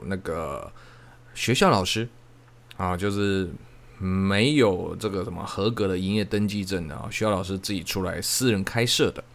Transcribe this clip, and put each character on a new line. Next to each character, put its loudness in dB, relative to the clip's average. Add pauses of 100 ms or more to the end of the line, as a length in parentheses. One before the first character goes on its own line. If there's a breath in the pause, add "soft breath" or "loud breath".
那 -4
个 -6 (600 loud breath)
学 0
校 6
老 4
师 -2 (680)
啊， 0
就 0
是 0 (480)
没 2
有 4
这 -4
个 -2
什 -6
么 -8
合 0
格 0
的 0
营 0
业 2
登 0
记 -2
证 -4
的 -10
啊， -10
学 -4
校 2
老 0
师 -4
自 -6
己 -2
出 -4
来 -4
私 2
人 2
开 0
设 2
的。 -10 (120)